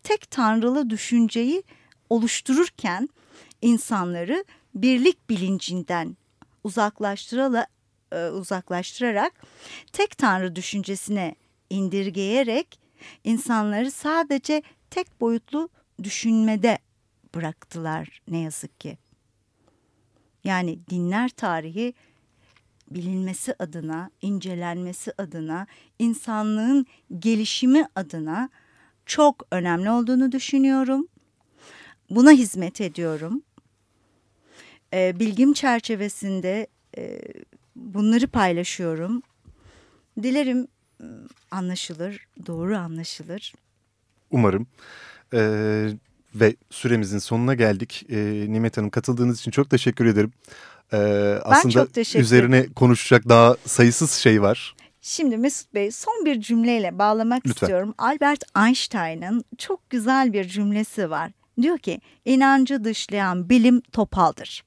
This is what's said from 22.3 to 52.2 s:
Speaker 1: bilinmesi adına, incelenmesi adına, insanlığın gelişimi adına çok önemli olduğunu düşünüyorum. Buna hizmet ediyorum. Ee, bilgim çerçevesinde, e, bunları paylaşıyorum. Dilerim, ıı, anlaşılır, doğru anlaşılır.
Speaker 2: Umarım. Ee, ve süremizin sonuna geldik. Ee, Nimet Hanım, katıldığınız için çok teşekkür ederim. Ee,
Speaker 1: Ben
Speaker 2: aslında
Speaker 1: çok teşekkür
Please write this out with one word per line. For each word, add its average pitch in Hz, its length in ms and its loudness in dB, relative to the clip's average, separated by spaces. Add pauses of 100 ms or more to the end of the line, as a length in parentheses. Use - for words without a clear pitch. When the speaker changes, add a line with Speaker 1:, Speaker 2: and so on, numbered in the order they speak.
Speaker 1:
bilinmesi 185 680 -8
adına, 165 520 -10 (100)
incelenmesi 180 960 -8
adına, 165 500 -8 (320)
insanlığın 226 880 -2 (340)
gelişimi 226 760 2
adına 170 540 -6 (560)
çok - 460 2
önemli 180 380 -2
olduğunu 247 420 2
düşünüyorum. 269 760 0 (1000)
Buna 247 220 8
hizmet 196 500 4
ediyorum. 170 600 -6 (1500)
Ee, 185 260 0
bilgim 226 340 4
çerçevesinde, 208 1120 -2 (300)
e, 50 220 -12 (560)
bunları 220 520 0
paylaşıyorum. 180 920 -2 (1000)
Dilerim, 254 440 0 (340)
ıı, - 260 -20 (240)
anlaşılır, 180 760 -8 (180)
doğru 175 320 -4
anlaşılır. 165 760 -12 (800)
Speaker 2:
Umarım. 110 360 2 (640)
Ee, 107 560 0 (460)
ve 110 200 4 (140)
süremizin 107 500 -2
sonuna 120 340 0
geldik. 110 560 0
Ee, 104 400 -4
Nimet 113 280 -2
Hanım, 104 120 -2
katıldığınız 120 500 -2
için 117 120 -8
çok 143 180 0
teşekkür 123 360 2
ederim. 107 260 4 (600)
Ee, 110 40 2 (480)
Speaker 1:
Ben 107 60 2
Speaker 2:
aslında 131 220 6
Speaker 1:
çok 131 200 4
teşekkür 220 300 0